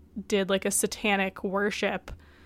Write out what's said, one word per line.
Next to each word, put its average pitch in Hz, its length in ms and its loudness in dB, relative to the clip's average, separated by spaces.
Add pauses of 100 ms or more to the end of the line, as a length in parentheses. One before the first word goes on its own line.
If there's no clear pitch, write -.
(280)
did, 196 220 2
like, 196 160 2
a 202 60 2
satanic 196 720 0
worship 202 680 -2 (340)